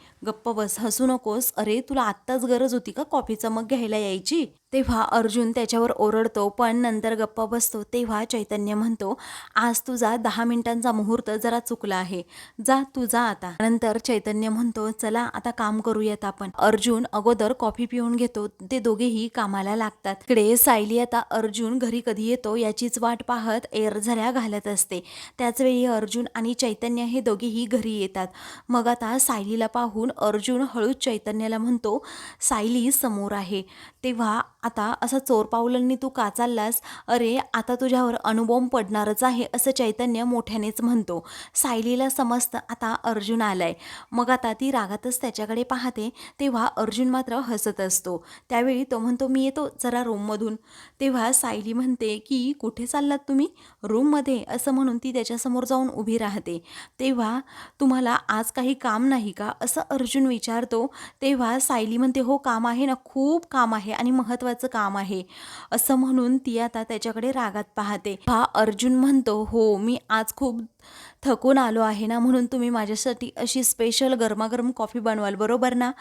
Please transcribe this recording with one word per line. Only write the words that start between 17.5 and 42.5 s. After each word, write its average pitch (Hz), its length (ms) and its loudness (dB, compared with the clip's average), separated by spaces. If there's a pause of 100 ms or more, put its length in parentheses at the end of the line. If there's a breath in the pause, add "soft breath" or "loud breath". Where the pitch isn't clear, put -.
कॉफी 233 340 -2
पिऊन 240 300 -2
घेतो. 226 320 -2
ते 202 300 -4
दोघेही 226 500 2
कामाला 202 480 -2
लागतात. 208 380 -4 (160)
इकडे 220 260 6
सायली 226 420 4
आता 240 200 0
अर्जुन 226 600 -2
घरी 240 280 -2
कधी 214 200 -2
येतो 233 300 0
याचीच 226 420 -2
वाट 233 300 0
पाहत 233 440 -2
एअरझऱ्या 214 600 0
घालत 214 360 -2
असते. 190 320 -2 (380 loud breath)
त्याच 240 220 0
वेळी 254 240 4
अर्जुन 220 400 0 (100)
आणि 226 200 -2
चैतन्य 240 480 -2
हे 240 180 0
दोघेही 226 440 0
घरी 220 280 0
येतात. 190 340 -4 (420 loud breath)
मग 233 180 2
आता 240 320 0
सायलीला 220 480 0
पाहून 233 520 -2
अर्जुन 214 500 0
हळूच 240 280 0
चैतन्याला 220 600 -4
म्हणतो, 233 460 0 (360 loud breath)
"सायली 233 500 2
समोर 202 420 0
आहे." 196 300 -4 (420 loud breath)
तेव्हा 226 360 0 (220)
आता, 226 400 -2
"असा 262 160 0
चोर 233 260 2
पावलांनी 247 580 2
तू 262 60 -2
का 240 200 -2
चाललास? 233 540 -2 (260 loud breath)
अरे, 240 300 2 (160)
आता 233 200 0
तुझ्यावर 247 400 2
अणुबॉम्ब 233 540 2
पडणारच 214 560 0
आहे," 247 200 2 (100)
असं 254 160 2
चैतन्य 240 540 0
मोठ्यानेच 220 560 -2
म्हणतो. 220 480 0 (260 loud breath)
सायलीला 247 540 0
समजतं 247 500 0 (100)